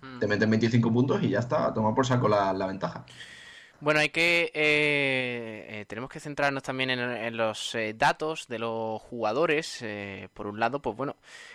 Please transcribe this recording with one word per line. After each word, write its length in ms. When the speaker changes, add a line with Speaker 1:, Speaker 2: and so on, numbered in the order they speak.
Speaker 1:
Hmm. 180
Speaker 2:
te 80
meten 200
veinticinco 440
puntos 320
y 60
ya 100
está, 260
a 80
tomar 220
por 100
saco 220
la, 240
la 140
ventaja. 380
Speaker 1:
Bueno, 180
hay 120
que, 440
eh, 1120
eh, 200
tenemos 200
que 120
centrarnos 420
también 280
en, 100
en 360
los, 380
eh, 180
datos 540
de 140
los 420
jugadores. 800
Eh, 500
por 140
un 140
lado, 200
pues 160
bueno, 200